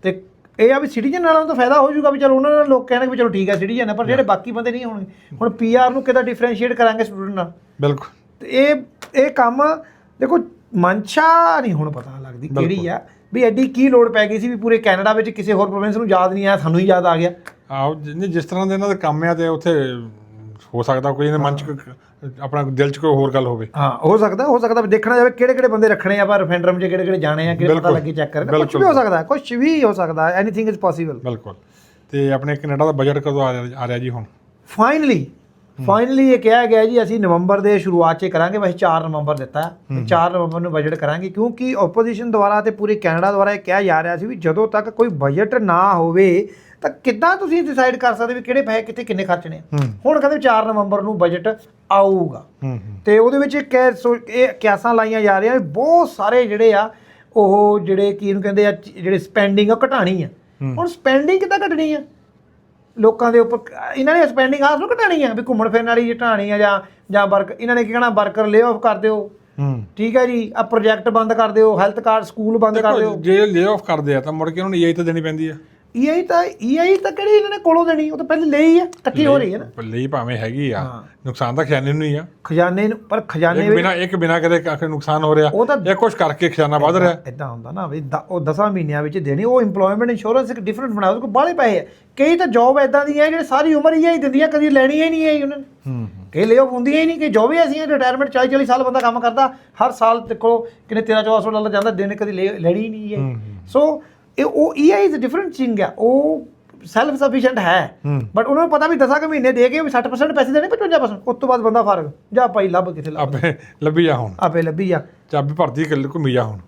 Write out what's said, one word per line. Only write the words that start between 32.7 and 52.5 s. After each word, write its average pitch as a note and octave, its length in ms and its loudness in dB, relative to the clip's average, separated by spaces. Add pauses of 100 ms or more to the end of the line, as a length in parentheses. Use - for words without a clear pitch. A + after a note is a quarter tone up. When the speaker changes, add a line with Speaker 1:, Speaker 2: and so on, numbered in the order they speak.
Speaker 2:
ਦਾ D#3 80 2
ਬਜਟ C#3+ 260 0
ਕਦੋਂ C#3+ 240 -2
ਆ C3 100 0
ਰਿਹਾ, B2 120 -6 (120)
ਆ C3 100 -6
ਰਿਹਾ B2 120 -4
ਜੀ B2+ 120 -6
ਹੁਣ? A#2+ 140 -10 (560)
Speaker 1:
Finally, B3+ 440 2 (560)
Speaker 2:
ਹੂੰ। - 60 -6
Speaker 1:
finally B3 360 2
ਇਹ C4 160 4
ਕਿਹਾ A3+ 280 4
ਗਿਆ A3 180 4
ਜੀ A#3 180 2
ਅਸੀਂ G#3+ 180 -2
ਨਵੰਬਰ F#3 400 2
ਦੇ G#3 180 2
ਸ਼ੁਰੂਆਤ E3+ 400 2
'ਚ F#3+ 80 -4
ਕਰਾਂਗੇ, F3+ 320 0
ਵੈਸੇ F3+ 200 -2
ਚਾਰ E3 300 0
ਨਵੰਬਰ D3+ 280 -4
ਦਿੱਤਾ C3+ 260 -8
ਹੈ। E3 340 -10
Speaker 2:
ਹੂੰ। B2 100 -6
Speaker 1:
ਚਾਰ E3+ 260 2
ਨਵੰਬਰ E3+ 280 -4
ਨੂੰ E3+ 120 -6
ਬਜਟ D#3 220 -2
ਕਰਾਂਗੇ, D#3 360 -4
ਕਿਉਂਕਿ A#3+ 480 -4
ਆਪੋਜੀਸ਼ਨ A3+ 520 -2
ਦੁਆਰਾ G#3 300 2
ਤੇ G#3+ 100 -2
ਪੂਰੇ G#3 240 -2
ਕੈਨੇਡਾ F#3 380 0
ਦੁਆਰਾ G3+ 200 2
ਇਹ G3+ 80 -6
ਕਿਹਾ G3 220 0
ਜਾ E3 200 2
ਰਿਹਾ E3+ 140 -4
ਸੀ E3+ 100 -8
ਵੀ A#3+ 100 -10
ਜਦੋਂ E3+ 320 0
ਤੱਕ G#3+ 220 -4
ਕੋਈ A#3 180 0
ਬਜਟ E3 460 -2
ਨਾ F#3+ 400 2
ਹੋਵੇ F3 540 2 (340)
ਤਾਂ D4+ 80 -2
ਕਿੱਦਾਂ D#4 460 0
ਤੁਸੀਂ F4 260 -2
ਡਿਸਾਈਡ B3+ 340 0
ਕਰ A#3+ 180 0
ਸਕਦੇ A#3 200 -4
ਵੀ B3 80 -10
ਕਿਹੜੇ B3+ 200 0
ਪੈਸੇ A3 200 -2
ਕਿੱਥੇ A3 220 -10
ਕਿੰਨੇ F#3+ 200 -4
ਖਰਚਣੇ F3 340 -4
ਆ? - 20 -18
Speaker 2:
ਹੂੰ। C#3 340 -4 (120)
Speaker 1:
ਹੁਣ D4+ 140 4
ਕਹਿੰਦੇ C#4+ 180 -2
ਚਾਰ A3 280 0
ਨਵੰਬਰ G3+ 360 -2
ਨੂੰ G3+ 160 -6
ਬਜਟ F3 300 0 (440)
ਆਊਗਾ। F#3+ 540 0 (180)